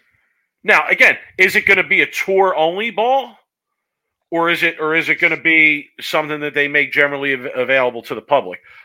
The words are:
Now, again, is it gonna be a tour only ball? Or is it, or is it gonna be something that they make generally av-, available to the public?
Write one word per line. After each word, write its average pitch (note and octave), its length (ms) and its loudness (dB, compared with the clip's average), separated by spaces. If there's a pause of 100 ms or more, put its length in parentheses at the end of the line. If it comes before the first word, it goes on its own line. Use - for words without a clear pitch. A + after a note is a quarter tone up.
(640)
Now, F#3 240 2
again, F#3+ 280 2 (200)
is F#3+ 180 2
it G3+ 100 0
gonna F3+ 220 2
be F3+ 140 0
a C3+ 60 0
tour F#3+ 500 0
only F3+ 320 -2
ball? A#3 480 -2 (920)
Or E3+ 180 0
is E3 140 0
it, E3+ 180 -2
or D#3 140 -2
is D#3 120 -2
it D3+ 140 -2
gonna D#3+ 160 0
be D#3 520 2 (120)
something D3+ 400 -4
that D3 120 -6
they C#3+ 140 0
make C#3+ 240 -2
generally C#3+ 420 0
av-, B2+ 220 -8
available B2 460 0
to - 140 -10
the G#2+ 60 -8
public? G2+ 380 0 (260)